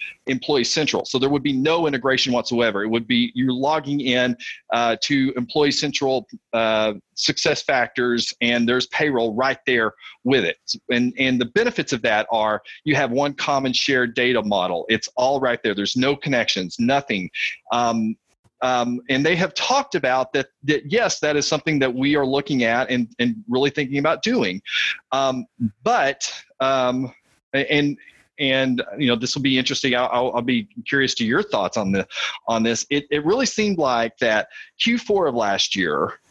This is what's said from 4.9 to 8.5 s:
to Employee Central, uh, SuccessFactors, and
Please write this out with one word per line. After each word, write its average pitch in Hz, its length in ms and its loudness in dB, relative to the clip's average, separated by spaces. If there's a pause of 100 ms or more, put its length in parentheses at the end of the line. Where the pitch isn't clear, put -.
to 135 320 2
Employee 143 340 2
Central, 135 560 -2 (260)
uh, 110 420 2 (220)
SuccessFactors, 123 1300 -2
and 120 260 0